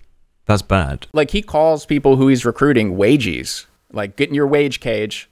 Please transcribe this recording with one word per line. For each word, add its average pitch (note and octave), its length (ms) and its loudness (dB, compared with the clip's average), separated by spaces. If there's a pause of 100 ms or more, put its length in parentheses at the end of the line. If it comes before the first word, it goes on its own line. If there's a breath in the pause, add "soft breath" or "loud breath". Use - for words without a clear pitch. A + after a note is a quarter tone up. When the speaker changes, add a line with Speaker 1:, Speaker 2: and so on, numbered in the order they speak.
(460)
Speaker 1:
That's G#2 160 2
bad. D#2+ 500 -4
Speaker 2:
Like, D#3 200 0
he G#3 100 -2
calls D#3 440 0
people C#3 300 2
who C3+ 140 4
he's B2+ 160 2
recruiting A#2 500 0
wages, G2+ 720 0 (240)
like, G2+ 240 -10
"Get C#3+ 140 -2
in D3 60 -6
your C#3+ 120 0
wage C#3+ 320 0
cage," G#2+ 520 -6